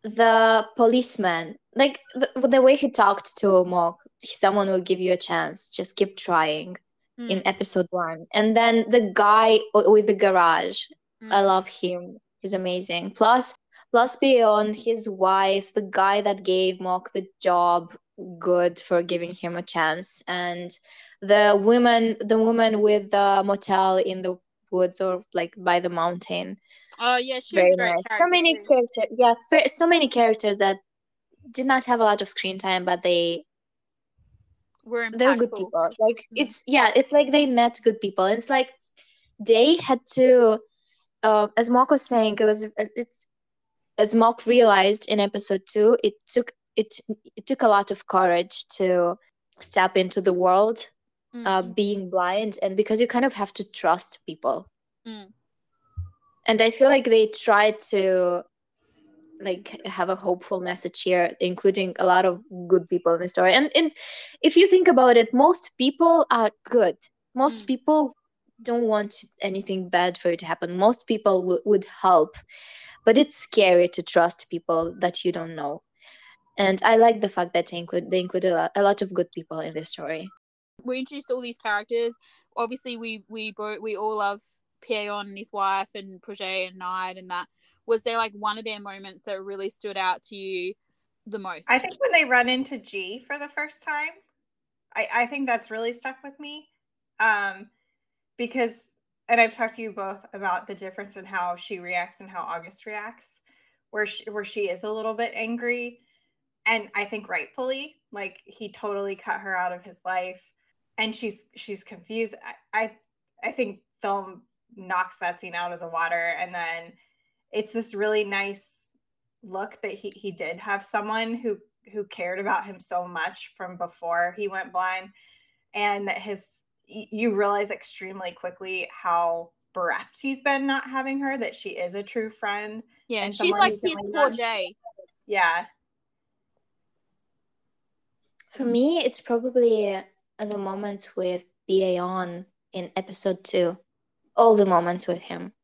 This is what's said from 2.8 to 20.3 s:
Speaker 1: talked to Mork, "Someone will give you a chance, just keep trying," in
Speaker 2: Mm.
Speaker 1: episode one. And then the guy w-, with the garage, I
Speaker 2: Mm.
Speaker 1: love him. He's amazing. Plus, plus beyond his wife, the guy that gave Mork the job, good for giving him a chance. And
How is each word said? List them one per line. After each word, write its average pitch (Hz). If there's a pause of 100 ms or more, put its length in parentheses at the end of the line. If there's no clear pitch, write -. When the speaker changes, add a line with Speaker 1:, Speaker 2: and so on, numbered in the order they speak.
Speaker 1:
talked -
to 208
Mork, 180 (220)
"Someone 196
will 185
give 180
you 180
a -
chance, 170
just -
keep 196
trying," 160 (400)
in 226
Speaker 2:
Mm. -
Speaker 1:
episode 190
one. 165
And 214
then 233
the 220
guy 220 (120)
w-, 208
with 214
the 214
garage, 190 (400)
I 214
Speaker 2:
Mm. 196
Speaker 1:
love 185
him. 180 (220)
He's 190
amazing. 180
Plus, 240 (380)
plus 240
beyond 214
his 226
wife, 190
the 202
guy 196
that 202
gave 185
Mork 180
the 190 (140)
job, 175 (440)
good 175
for 175
giving 170
him 175
a 175
chance. 165
And 175 (520)